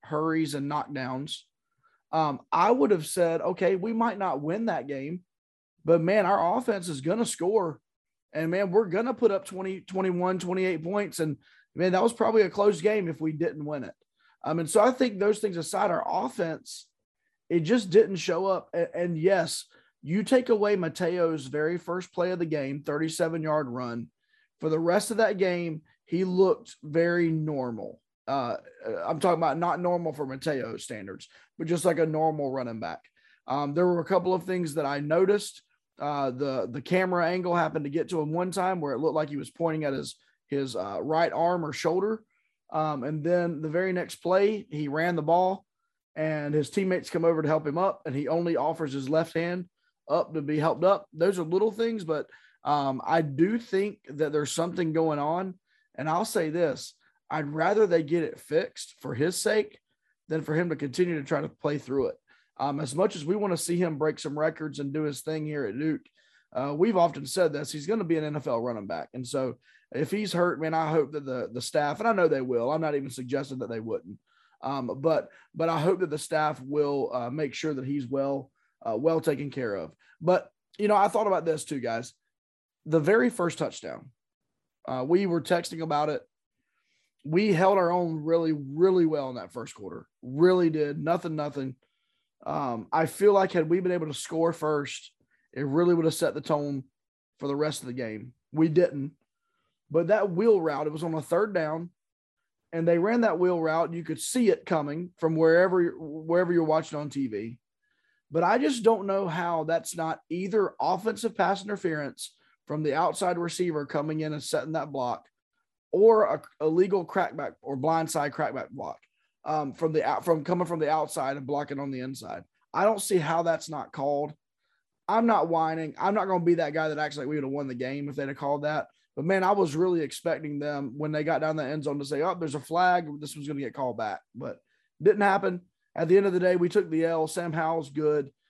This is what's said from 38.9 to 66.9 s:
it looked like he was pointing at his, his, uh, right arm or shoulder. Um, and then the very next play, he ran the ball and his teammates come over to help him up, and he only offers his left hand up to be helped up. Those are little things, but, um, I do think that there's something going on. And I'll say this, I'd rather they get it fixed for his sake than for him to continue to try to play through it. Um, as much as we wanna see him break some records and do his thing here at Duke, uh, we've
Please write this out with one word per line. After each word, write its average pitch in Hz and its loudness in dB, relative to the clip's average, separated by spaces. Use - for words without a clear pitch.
it 117 -4
looked 147 0
like 151 0
he 147 -8
was - -8
pointing 160 -2
at 139 -2
his, 139 -8
his, 135 -4
uh, 98 -6
right 160 0
arm 170 0
or 151 -6
shoulder. 190 0
Um, 151 -2
and 151 -4
then 170 0
the 156 -4
very 180 0
next 180 -4
play, 202 2
he 151 -4
ran 165 0
the 156 -2
ball 185 2
and 151 -2
his 147 0
teammates 185 0
come 170 0
over 165 4
to 151 0
help 156 2
him 147 -4
up, 190 0
and 139 -6
he 143 -4
only 170 0
offers 151 -2
his 135 -6
left 160 0
hand 175 -4
up 156 0
to 156 -4
be 151 0
helped 160 0
up. 196 4
Those 180 2
are 170 0
little 190 0
things, 226 -4
but, 151 -4
um, 139 0
I 165 2
do 160 2
think 202 -2
that 147 -2
there's 147 0
something 170 -2
going 160 2
on. 180 -4
And 143 -6
I'll 175 0
say 170 -2
this, 156 -2
I'd 151 -4
rather 185 2
they 165 4
get 160 0
it - -6
fixed - -4
for 123 -8
his 160 0
sake 214 0
than 156 -4
for 151 -4
him 170 2
to 151 -2
continue 156 0
to 139 -6
try 147 0
to 151 -6
play 147 -4
through 131 -2
it. - -10
Um, 143 -2
as 135 -6
much 185 2
as 156 -8
we 170 0
wanna 202 0
see 170 -2
him 165 0
break 156 0
some 147 -6
records 156 -2
and 139 -6
do 156 -2
his 147 -4
thing 156 -6
here 147 -4
at 104 -6
Duke, 151 -2
uh, 143 -2
we've 190 4